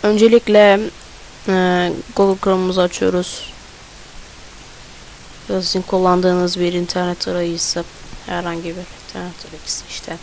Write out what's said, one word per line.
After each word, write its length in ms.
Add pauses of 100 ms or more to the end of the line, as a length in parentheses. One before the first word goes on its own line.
Öncelikle, 760 (680)
e, 440 (240)
Google 240
Chrome'umuzu 400
açıyoruz. 720 (2000)
Ya 80
da 60
sizin 200
kullandığınız 800
bir 120
internet 560
arayüzü, 560 (420)
herhangi 380
bir 60
internet 760
arayüzü 420
işte. 320